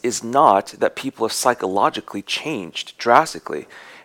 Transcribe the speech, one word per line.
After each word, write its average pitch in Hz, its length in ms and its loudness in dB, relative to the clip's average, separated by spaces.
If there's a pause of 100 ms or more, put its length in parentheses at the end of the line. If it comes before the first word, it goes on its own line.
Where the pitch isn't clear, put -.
is 120 200 -4
not 117 440 4 (120)
that - 160 0
people 123 300 -6
have 104 80 -4
psychologically 104 880 -2
changed - 760 -8
drastically 117 680 0 (380)